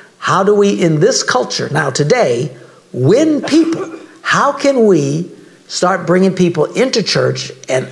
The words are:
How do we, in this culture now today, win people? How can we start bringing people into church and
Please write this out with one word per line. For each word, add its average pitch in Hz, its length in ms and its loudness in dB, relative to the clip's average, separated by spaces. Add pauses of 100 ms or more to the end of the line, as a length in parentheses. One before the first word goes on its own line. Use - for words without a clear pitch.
(200)
How 170 240 0
do 202 100 4
we, 202 160 4
in 165 300 0
this 220 240 2
culture - 480 -4
now 143 180 -2
today, 147 680 0 (380)
win 240 480 2
people? 320 580 -2 (220)
How 247 300 0
can 277 340 0
we 156 460 0 (360)
start - 380 -2
bringing 185 280 2
people 170 320 0
into 233 360 -2
church 131 500 -2 (180)
and 131 220 -4